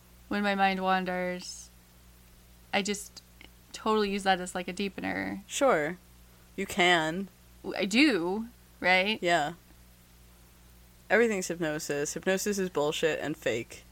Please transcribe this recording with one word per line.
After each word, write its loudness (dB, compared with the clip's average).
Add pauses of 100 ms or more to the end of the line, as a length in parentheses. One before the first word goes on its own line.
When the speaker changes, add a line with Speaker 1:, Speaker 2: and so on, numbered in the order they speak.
(280)
Speaker 1:
when -2
my 2
mind 2
wanders, -2 (1040)
I 0
just -8 (500)
totally 0
use -4
that 2
as, -8
like, -6
a -6
deepener. -6
Speaker 2:
Sure. 2 (580)
You -4
can. 2 (360)
Speaker 1:
W-, -8
I 0
do, 2 (340)
right? 2
Speaker 2:
Yeah. 2 (1600)
Everything's 2
hypnosis. -4
Hypnosis -2
is -2
bullshit 0
and -4
fake. -6